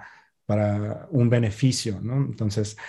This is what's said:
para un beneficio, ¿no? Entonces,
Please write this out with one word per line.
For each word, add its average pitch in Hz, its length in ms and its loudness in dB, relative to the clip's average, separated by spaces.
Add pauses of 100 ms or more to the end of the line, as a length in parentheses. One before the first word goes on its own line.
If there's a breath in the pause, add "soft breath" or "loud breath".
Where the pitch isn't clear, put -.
(460 loud breath)
para 104 640 0
un 120 200 4
beneficio, 117 720 2
¿no? 117 160 -4
Entonces, 110 580 -2 (140 loud breath)